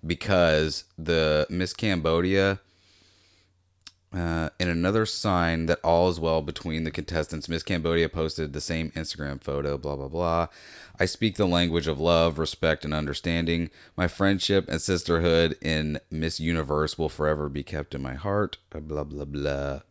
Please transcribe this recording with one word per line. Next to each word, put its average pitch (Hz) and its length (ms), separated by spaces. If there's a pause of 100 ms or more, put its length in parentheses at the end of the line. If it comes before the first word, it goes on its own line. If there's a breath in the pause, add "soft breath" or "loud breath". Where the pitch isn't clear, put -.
because 82 760 (140)
the 78 520
Miss 90 240
Cambodia, 95 840 (1500 soft breath)
uh, 82 360 (100)
"In 90 100
another 92 360
sign 85 600
that 82 160
all 85 260
is 85 100
well 80 220
between 80 420
the 80 80
contestants, 78 580
Miss 82 140
Cambodia 82 460
posted 80 440
the 73 80
same 80 300
Instagram 73 500
photo, 71 360
blah, 71 180
blah, 69 120
blah. 85 400 (520 loud breath)
I 95 60
speak 104 320
the 101 100
language 85 400
of 76 120
love, 82 380
respect, 80 480
and 73 80
understanding. 82 760 (260 loud breath)
My 90 120
friendship 98 600
and 80 120
sisterhood 82 800
in 78 380 (120)
Miss 80 280
Universe 78 580
will 78 120
forever 76 400
be 71 140
kept 73 320
in 67 60
my 65 120
heart," 98 440 (180)
uh, 78 40
blah, 76 240
blah, 73 220
blah. 71 640